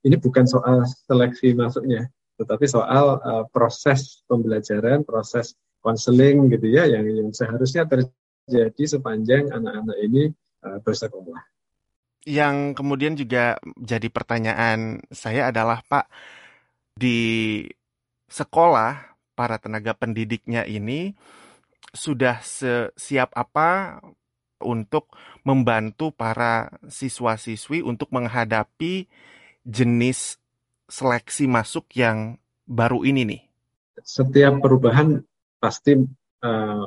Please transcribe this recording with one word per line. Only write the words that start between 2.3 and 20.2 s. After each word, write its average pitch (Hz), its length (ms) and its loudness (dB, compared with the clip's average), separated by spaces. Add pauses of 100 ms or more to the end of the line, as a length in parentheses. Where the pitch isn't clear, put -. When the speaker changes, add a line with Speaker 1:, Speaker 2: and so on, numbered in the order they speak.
Speaker 1:
tetapi 113 320 -2
soal, 131 480 2
eh, 113 320 -4
proses 135 800 0
pembelajaran, 113 720 0
proses 113 560 -6 (240)
konseling 123 720 6
gitu 110 160 0
ya, 156 160 4
yang, 110 220 2
yang 107 260 -2
seharusnya 131 560 -2
terjadi 127 960 -2
sepanjang 135 640 0
anak-anak 110 560 -8
ini, 135 240 2 (380)
eh, 98 180 -12
bersekolah. 95 560 -8 (840)
Speaker 2:
Yang 143 500 -2
kemudian 143 400 -2
juga 120 400 -2 (220)
jadi 113 320 -6
pertanyaan 110 1000 -2
saya 127 400 -4
adalah, 113 320 -2
Pak, - 240 -2 (880)
di 113 720 -2 (640)
sekolah 143 880 0 (220)
para 117 160 -2
tenaga 110 400 -6
pendidiknya 113 720 -6